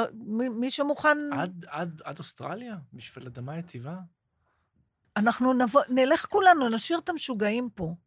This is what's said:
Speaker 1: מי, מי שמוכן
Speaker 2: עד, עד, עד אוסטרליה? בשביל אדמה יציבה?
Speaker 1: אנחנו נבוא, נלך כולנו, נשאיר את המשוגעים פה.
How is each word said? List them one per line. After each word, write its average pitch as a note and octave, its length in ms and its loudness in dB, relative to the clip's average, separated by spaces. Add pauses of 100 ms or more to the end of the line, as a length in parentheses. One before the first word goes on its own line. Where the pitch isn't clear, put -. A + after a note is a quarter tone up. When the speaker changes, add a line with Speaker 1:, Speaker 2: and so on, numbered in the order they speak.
(260)
Speaker 1:
מי, A3+ 240 -2
מי A#3+ 220 -4
שמוכן D4 460 2 (160)
Speaker 2:
עד, F3 360 -4
עד, D#3 360 -8
עד C#3+ 140 -12
אוסטרליה? G3 560 -12 (180)
בשביל B2+ 340 -16
אדמה B2+ 300 -10
יציבה? D#3+ 380 -12 (1200)
Speaker 1:
אנחנו A#3+ 360 4
נבוא, B3 360 4
נלך C4 360 4
כולנו, F4+ 440 6
נשאיר C4+ 300 0
את F4 100 -10
המשוגעים A#3 680 -2
פה. E3+ 180 -6 (140)